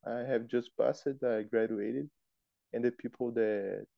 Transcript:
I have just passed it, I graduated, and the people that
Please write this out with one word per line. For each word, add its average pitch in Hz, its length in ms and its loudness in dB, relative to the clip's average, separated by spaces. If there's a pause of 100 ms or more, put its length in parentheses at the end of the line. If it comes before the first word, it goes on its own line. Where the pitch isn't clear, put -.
I 120 140 -4
have 120 280 -2
just 120 300 -2
passed 131 300 2
it, 135 140 -4
I 117 220 2
graduated, 113 640 0 (640)
and 117 140 -2
the 123 60 6
people 120 400 -6
that 101 540 0 (120)